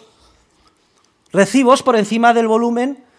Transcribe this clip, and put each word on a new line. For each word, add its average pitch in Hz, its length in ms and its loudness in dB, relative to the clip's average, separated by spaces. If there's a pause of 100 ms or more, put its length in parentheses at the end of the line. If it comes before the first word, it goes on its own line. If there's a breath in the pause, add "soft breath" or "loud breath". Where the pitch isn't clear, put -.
(1300 soft breath)
recibos 196 500 0
por 247 140 0
encima 226 360 0
del 233 140 0
volumen 240 560 -4 (160 soft breath)